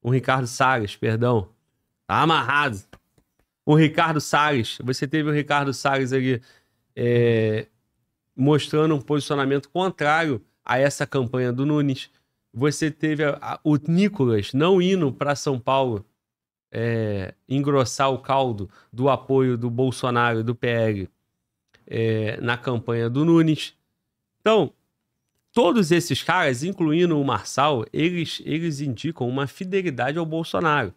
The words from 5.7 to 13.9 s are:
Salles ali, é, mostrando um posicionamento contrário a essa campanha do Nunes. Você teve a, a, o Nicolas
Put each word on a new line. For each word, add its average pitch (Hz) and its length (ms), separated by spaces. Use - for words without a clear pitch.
Salles 135 400
ali, 127 300
é, 117 720
mostrando 151 580
um 139 60
posicionamento 143 720
contrário 160 760
a 123 160
essa 139 280
campanha 127 440
do 123 140
Nunes. 147 460
Você 147 380
teve 151 340
a, 143 160
a, 120 240
o 151 120
Nicolas 143 760